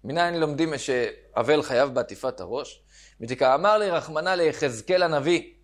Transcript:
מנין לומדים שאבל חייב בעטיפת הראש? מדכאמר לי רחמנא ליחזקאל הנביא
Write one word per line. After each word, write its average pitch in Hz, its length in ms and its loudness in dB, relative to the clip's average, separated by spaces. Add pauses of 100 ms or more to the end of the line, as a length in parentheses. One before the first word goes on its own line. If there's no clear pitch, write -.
מנין 170 360 -2
לומדים 151 380 0
שאבל 123 840 0
חייב 131 320 0
בעטיפת 120 460 -6
הראש? 113 420 -10 (380)
מדכאמר 135 580 2
לי 208 120 0
רחמנא 160 380 -2
ליחזקאל 160 720 0
הנביא 160 500 0 (120)